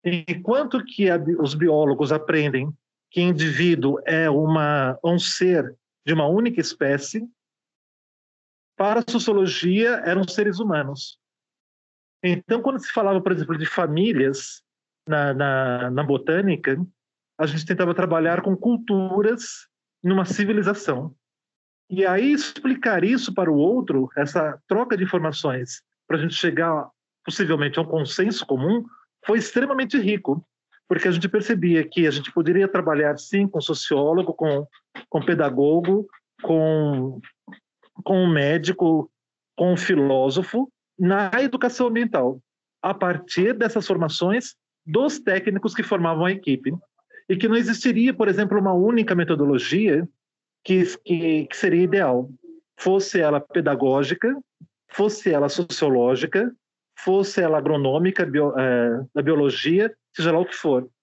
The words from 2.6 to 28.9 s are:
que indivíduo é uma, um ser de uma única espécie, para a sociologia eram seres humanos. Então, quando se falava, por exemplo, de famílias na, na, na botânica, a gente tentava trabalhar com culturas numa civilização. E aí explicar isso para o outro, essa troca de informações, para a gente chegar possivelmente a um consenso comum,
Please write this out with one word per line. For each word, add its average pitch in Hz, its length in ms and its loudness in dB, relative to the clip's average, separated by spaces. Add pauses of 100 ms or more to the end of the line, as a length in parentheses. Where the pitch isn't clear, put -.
que 175 100 -2
indivíduo 156 840 2
é 160 240 2
uma, 147 760 2
um 175 160 2
ser 175 560 0 (320)
de 151 60 0
uma 156 140 2
única 220 340 0
espécie, 143 640 -4 (1500)
para 214 240 2
a 233 100 -8
sociologia 208 920 0
eram 185 240 0
seres 208 320 -2
humanos. 147 580 -4 (1040)
Então, 180 400 -2
quando 269 160 -2
se - 140 -10
falava, 196 280 2
por 185 120 0
exemplo, 156 260 -4
de 156 80 -6
famílias 151 960 -2 (460)
na, 143 260 0
na, 131 560 -2
na 127 140 -2
botânica, 156 760 0 (560)
a 156 100 -2
gente 151 200 -4
tentava 175 280 0
trabalhar 170 480 0
com 190 140 0
culturas 208 1080 -2 (360)
numa 185 220 2
civilização. 190 880 -2 (800)
E 190 160 0
aí 202 240 2
explicar 254 720 0
isso 226 320 0
para 175 160 0
o 147 60 2
outro, 143 600 2
essa 151 520 -2
troca 233 280 0
de 180 60 -2
informações, 151 800 -4 (240)
para 156 120 -2
a - 20 -2
gente 165 140 -4
chegar 160 540 -2 (360)
possivelmente 151 540 -2
a 165 40 -2
um 156 40 -4
consenso 160 600 -2
comum, 170 380 0 (400)